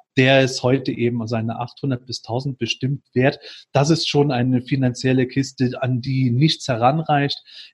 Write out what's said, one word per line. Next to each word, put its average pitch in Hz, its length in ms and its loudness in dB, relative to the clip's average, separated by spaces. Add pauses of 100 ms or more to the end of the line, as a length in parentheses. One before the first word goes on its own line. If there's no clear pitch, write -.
(160)
der 135 260 6
ist 131 220 -2
heute 131 280 0
eben 120 340 -2
seine 113 340 -4
achthundert 123 460 -6
bis - 160 -12
tausend 131 360 -6
bestimmt 139 460 -4 (100)
wert. 127 240 2 (340)
Das 143 160 2
ist 156 200 0
schon 147 240 2
eine 123 280 0
finanzielle 131 640 0
Kiste, 131 540 -2
an 127 200 -2
die 131 300 0
nichts 143 380 2
heranreicht. 143 720 0 (360)